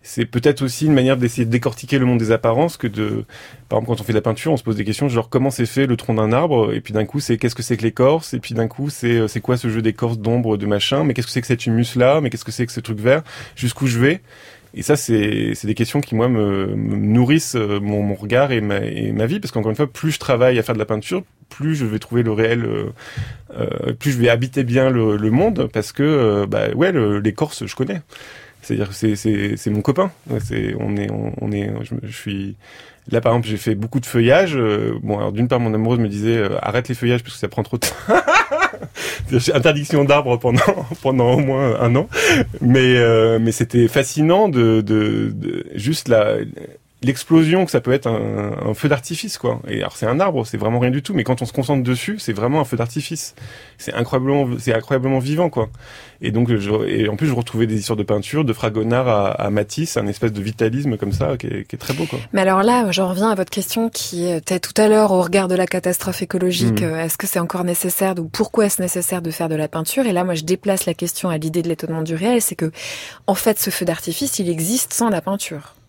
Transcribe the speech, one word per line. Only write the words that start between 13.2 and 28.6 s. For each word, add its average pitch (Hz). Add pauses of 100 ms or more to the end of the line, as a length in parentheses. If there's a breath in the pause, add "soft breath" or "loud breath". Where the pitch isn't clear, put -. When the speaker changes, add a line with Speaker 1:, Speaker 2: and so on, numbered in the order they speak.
Speaker 1:
jusqu'où 123
je 117
vais ? 151 (520 loud breath)
Et -
ça, 147
c'est, 110
c'est -
des 107
questions 117
qui, -
moi, 113
me, 101
me 104
nourrissent, 123
euh, 104
mon, 104
mon 101
regard 120
et 110
ma, 101
et 107
ma 107
vie, 180
parce -
qu'encore 110
une 104
fois, 147
plus 156
je -
travaille 127
à 107
faire 117
de 107
la 107
peinture, 180 (260)
plus 156
je 135
vais 107
trouver 120
le 110
réel, 113
euh, 107 (720 loud breath)
euh, -
plus 139
je 127
vais 120
habiter 127
bien 131
le, 110
le 107
monde, 165
parce 107
que, 139
euh, 113
bah, 107
ouais, 175
le, 104
l'écorce, 110
je -
connais. 151 (600 loud breath)